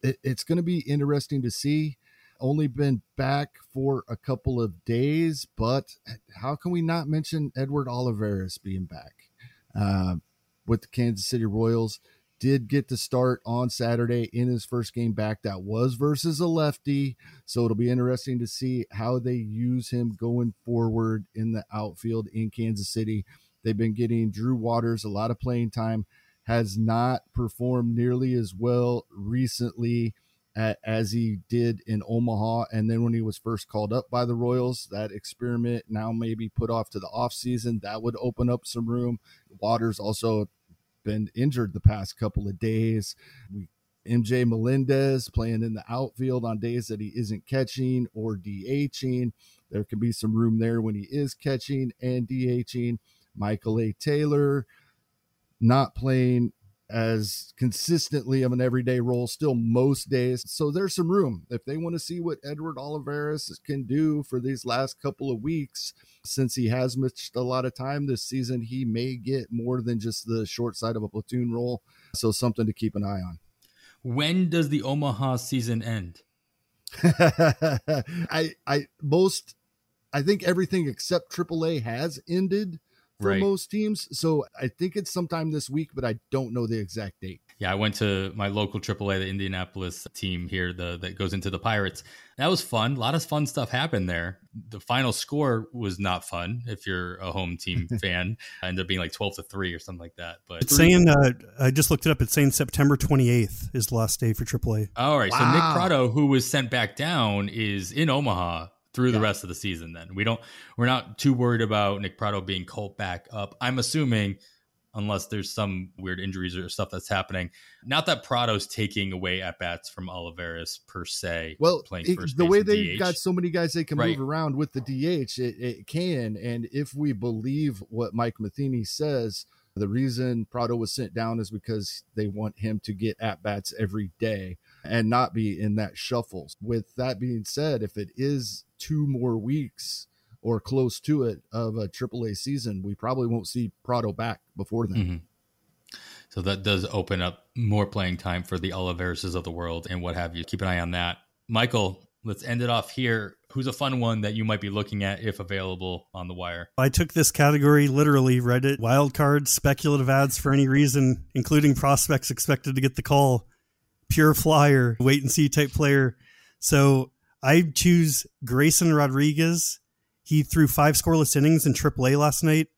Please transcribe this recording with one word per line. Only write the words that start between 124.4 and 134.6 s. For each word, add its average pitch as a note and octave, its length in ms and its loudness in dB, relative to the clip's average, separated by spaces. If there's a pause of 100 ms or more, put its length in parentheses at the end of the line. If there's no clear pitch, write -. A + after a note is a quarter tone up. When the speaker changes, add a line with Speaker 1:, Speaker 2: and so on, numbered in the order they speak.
Speaker 1:
with D3 180 -2
the C3 80 -6
D C3+ 240 -4
H, D#3+ 320 -2
it, B2 220 -4
it A#2+ 260 -8
can. D3 500 -2
And A#2 360 -6
if C#3 240 -6
we D3 160 0
believe A#2 800 -2
what A2 260 -4
Mike A#2 240 -2
Matheny B2 440 -4
says, B2 640 -4 (300)
the G2+ 120 -2
reason B2 640 0
Pratto A#2+ 260 -2
was A2+ 160 -2
sent A2+ 220 -8
down A2+ 260 -2
is G2+ 120 -6
because G#2+ 520 -6 (120)
they G#2+ 100 0
want G#2 320 -6
him G#2+ 220 -2
to - 140 -8
get G#2 260 -4
at-bats G2+ 580 -6
every G#2 400 -4
day, G2 400 -4 (300)